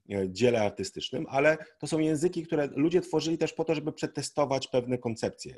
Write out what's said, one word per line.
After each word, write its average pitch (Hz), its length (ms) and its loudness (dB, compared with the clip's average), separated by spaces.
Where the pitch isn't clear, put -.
dziele 113 340 2
artystycznym, 104 680 -4
ale 151 280 4
to 147 80 -8
są 160 120 0
języki, 156 440 0
które 147 320 0
ludzie 170 260 4
tworzyli 160 360 0
też 156 160 0
po 160 120 -2
to, 165 100 2
żeby 151 180 -4
przetestować 135 720 -2
pewne 127 300 0
koncepcje. - 600 -4